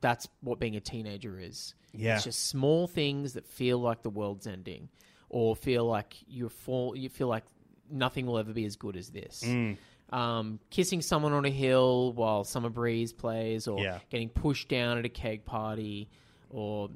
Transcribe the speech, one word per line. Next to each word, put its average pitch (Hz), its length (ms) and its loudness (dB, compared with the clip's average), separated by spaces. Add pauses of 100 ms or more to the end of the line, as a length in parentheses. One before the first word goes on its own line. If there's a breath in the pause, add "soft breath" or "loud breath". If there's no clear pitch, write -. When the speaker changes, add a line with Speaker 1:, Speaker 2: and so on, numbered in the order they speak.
Speaker 1:
that's 120 280 2 (140)
what 123 160 -4
being 110 180 -2
a 101 40 -4
teenager 104 580 -8
is. - 360 -12 (180 soft breath)
Speaker 2:
Yeah. 110 240 2
Speaker 1:
It's 101 80 0
just - 240 -2
small 151 400 4
things 143 460 0
that - 120 -10
feel 123 320 2
like 117 240 0
the 113 80 -4
world's 101 360 -4
ending, 92 420 -10 (420 soft breath)
or 113 260 4
feel 120 300 2
like 107 280 -2 (120)
you're 120 220 -6
fall-, 123 480 -4
you 131 140 -8
feel 131 180 0
like 113 160 0 (460)
nothing 131 360 0
will 117 120 2
ever 110 140 -2
be 113 120 -2
as 104 120 -4
good 101 200 -6
as 90 140 -10
this. - 360 -12
Speaker 2:
Mm. 117 300 2 (340 soft breath)
Speaker 1:
Um, 113 480 -2 (120)
kissing 175 320 2
someone 151 320 2
on 143 100 4
a 139 60 2
hill 127 640 6
while 110 300 2
Summer 117 260 -2
Breeze 117 420 0
plays, 113 560 -2
or 101 120 -2
Speaker 2:
Yeah. 95 180 -2 (100)
Speaker 1:
getting 113 220 -4
pushed - 380 0
down 120 300 2
at 117 60 0
a 120 60 -4
keg 110 340 -4
party, 107 640 -4 (420 soft breath)
or, 104 460 -4